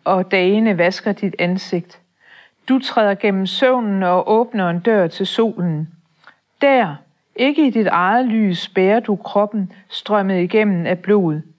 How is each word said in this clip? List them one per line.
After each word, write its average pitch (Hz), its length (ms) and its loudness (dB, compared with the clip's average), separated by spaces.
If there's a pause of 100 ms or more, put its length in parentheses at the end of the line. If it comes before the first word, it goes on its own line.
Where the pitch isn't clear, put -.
og 185 260 0
dagene 202 480 2
vasker 190 340 0
dit 190 260 -4
ansigt. 175 600 -4 (680)
Du 262 100 2
træder 220 360 0
gennem 190 320 -2
søvnen 214 560 0
og 180 300 0
åbner 220 380 0
en 170 100 -2
dør 202 260 2
til 185 200 -6
solen. 175 600 -2 (720)
Der, 254 340 2 (420)
ikke 294 300 2
i 254 40 2
dit 214 160 0
eget 196 400 2
lys, 220 420 -2
bærer 196 320 2
du 220 160 -2
kroppen 208 560 -4 (160)
strømmet 190 540 -2
igennem 190 440 0
af 175 120 -2
blod. 180 420 0 (180)